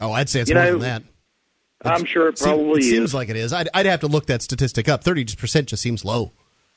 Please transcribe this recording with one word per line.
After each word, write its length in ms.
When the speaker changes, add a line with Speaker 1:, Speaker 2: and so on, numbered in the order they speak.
Speaker 1:
Oh, 100
I'd 160
say 120
it's 100
Speaker 2:
You 60
Speaker 1:
more 80
Speaker 2:
know, 80
Speaker 1:
than 80
that. 220
Speaker 2:
I'm 80
Speaker 1:
It's 80
Speaker 2:
sure 180
it 100
Speaker 1:
seem-, 180
Speaker 2:
probably 240
Speaker 1:
it 100
seems 200
Speaker 2:
is. 40
Speaker 1:
like 160
it 60
is. 180
I'd, 180
I'd 140
have 140
to 80
look 180
that 160
statistic 440
up. 160
Thirty 220
percent 440
just 140
seems 220
low. 280